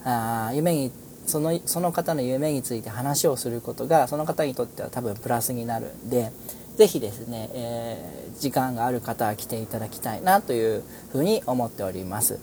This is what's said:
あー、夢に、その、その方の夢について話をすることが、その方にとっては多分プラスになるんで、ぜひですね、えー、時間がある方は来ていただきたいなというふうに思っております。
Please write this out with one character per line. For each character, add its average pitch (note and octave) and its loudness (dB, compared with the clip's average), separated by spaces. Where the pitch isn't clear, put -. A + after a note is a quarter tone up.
あ A2+ 2
ー、 C3 -2
夢 E3 4
に、 C3+ 0
そ D#3 0
の、 E3 2
そ - 0
の F3 2
方 E3+ 0
の C#3+ 0
夢 C3+ 2
に C3 0
つ A#2+ -4
い A2 -4
て A2+ -8
話 C#3 2
を C#3 4
す B2 -4
る A#2 -4
こ A#2 -8
と - -4
が、 D3 6
そ D3 -2
の D3+ 0
方 E3 0
に C3 -2
と B2 -2
っ - -14
て - -8
は - -6
多 B2 -4
分 G#2+ -2
プ B2 -8
ラ A#2+ 2
ス B2+ -2
に A#2 -4
な A#2 -2
る - -8
ん - -8
で、 B2 2
ぜ A3 12
ひ E3 0
で G#2 -2
す A2+ -10
ね、 A2+ -6
え A#2 -6
ー、 - -16
時 C#3 0
間 C3 2
が A#2 2
あ B2+ 2
る A#2+ 0
方 A#2+ 0
は G#2+ 2
来 - -10
て A2+ -4
い A2 -4
た A2+ -6
だ G#2+ -6
き - -12
た A2+ -4
い - -6
な F#3+ 6
と C#3+ -2
い A2 4
う - -4
ふ C3 0
う D3 4
に G#3 4
思 B2+ 2
っ A2+ -6
て - -8
お F#2+ -2
り F#2 -4
ま G2+ -2
す。 G2+ 0